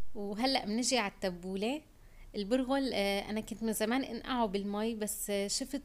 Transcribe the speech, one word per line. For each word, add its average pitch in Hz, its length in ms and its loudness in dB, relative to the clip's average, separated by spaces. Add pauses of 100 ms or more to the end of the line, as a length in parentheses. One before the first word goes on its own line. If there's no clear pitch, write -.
(140)
وهلأ 214 520 0
منجي 240 320 2
على 202 140 2
التبولة. 190 720 -2 (540)
البرغل، 254 560 2
آه، 202 380 2
أنا 214 100 0
كنت 220 220 -6
من 220 100 2
زمان 226 320 2
انقعه 233 420 0
بالمي، 202 480 0
بس، 208 360 -4
آه، 202 160 2
شفت 269 380 -2